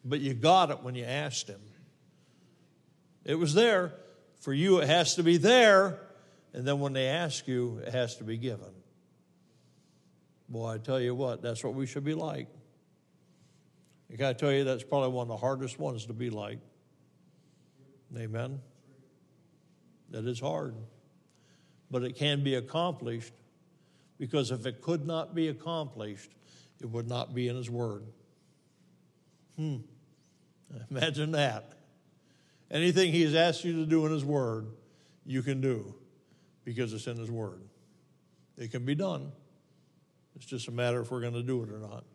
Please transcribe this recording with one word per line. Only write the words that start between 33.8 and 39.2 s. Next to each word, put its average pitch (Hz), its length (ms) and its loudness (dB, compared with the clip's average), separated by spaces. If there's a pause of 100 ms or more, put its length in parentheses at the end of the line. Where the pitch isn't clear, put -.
do 156 200 4
in 156 60 2
his 147 120 0
word, 120 420 -2 (580)
you 131 180 -2
can 135 180 -2
do, 117 340 -2 (680)
because 117 280 -4
it's 107 140 -8
in 120 100 -6
his 113 140 -8
word. 98 320 -8 (920)
It 117 140 -10
can 123 140 -6
be 143 100 0
done. 156 380 -4 (1040)